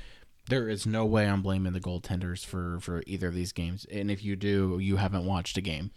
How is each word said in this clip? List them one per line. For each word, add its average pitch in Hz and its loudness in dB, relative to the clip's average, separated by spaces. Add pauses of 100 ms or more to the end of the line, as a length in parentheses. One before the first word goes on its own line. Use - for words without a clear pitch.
(480)
There 123 2
is 104 -2
no 110 4
way 107 6
I'm 98 4
blaming 95 2
the 90 -2
goaltenders 90 -4
for, 87 -4
for 87 -4
either 92 -2
of 85 -2
these 90 -2
games. 87 -4
And 101 -2
if 101 -2
you 98 -2
do, 95 2
you 98 2
haven't 95 2
watched 92 0
a 95 0
game. 90 -4